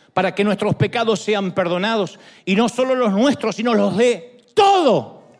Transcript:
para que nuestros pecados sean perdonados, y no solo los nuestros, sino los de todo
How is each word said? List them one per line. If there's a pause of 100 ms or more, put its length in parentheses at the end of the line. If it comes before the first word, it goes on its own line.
(140)
para
que
nuestros
pecados
sean
perdonados, (260)
y
no
solo
los
nuestros,
sino
los
de (160)
todo (160)